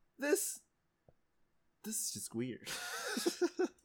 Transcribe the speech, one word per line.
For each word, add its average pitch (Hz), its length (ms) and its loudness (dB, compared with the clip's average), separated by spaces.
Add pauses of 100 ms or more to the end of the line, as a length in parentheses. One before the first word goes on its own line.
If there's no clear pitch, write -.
(180)
this, - 420 2 (1200)
this 220 120 -4
is - 180 0
just - 200 -8
weird. 117 360 -2 (260)
<laughs> - 300 -2 (160)
I 359 240 4 (180)